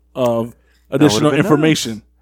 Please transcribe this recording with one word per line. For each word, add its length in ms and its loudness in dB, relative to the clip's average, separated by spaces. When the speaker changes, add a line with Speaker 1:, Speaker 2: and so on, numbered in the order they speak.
Speaker 1:
of 400 -2
Speaker 2:
That 60 -2
Speaker 1:
additional 360 2
Speaker 2:
would've 120 2
been 20 -4
Speaker 1:
information 500 0
Speaker 2:
nice. 60 -14